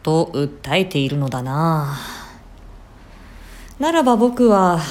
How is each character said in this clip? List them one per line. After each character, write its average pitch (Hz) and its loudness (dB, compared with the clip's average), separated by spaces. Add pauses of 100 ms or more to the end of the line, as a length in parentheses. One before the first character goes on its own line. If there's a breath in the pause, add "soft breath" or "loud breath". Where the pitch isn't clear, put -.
と 160 0
訴 143 -4
え 190 2
て 151 -4
い 135 0
る 143 -4
の 139 -2
だ 127 -6
な。 143 -2 (1800 loud breath)
な 302 0
ら 330 2
ば 247 4
僕 247 4
は 185 4 (120)